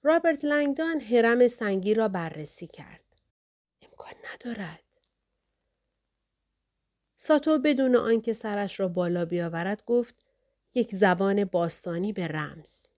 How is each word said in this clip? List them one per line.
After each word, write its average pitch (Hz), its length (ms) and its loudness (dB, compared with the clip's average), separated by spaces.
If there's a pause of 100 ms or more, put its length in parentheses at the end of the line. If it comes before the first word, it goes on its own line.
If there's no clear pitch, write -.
رابرت 330 380 4
لنگدان 294 560 0
هرم 233 480 4
سنگی 208 460 0
را 220 140 2
بررسی 165 580 -8
کرد. - 380 -20 (800)
امکان - 320 -20 (100)
ندارد. 202 600 -12 (2250)
ساتو 311 420 2
بدون 262 380 2
آنکه 226 360 0
سرش 202 480 -6
را 190 80 0
بالا 175 360 0
بیاورد 175 600 -4
گفت: 240 400 -2 (500)
"یک 240 200 0
زبان 196 500 2
باستانی 175 680 -4
به 180 160 -6
رمز. 156 680 -10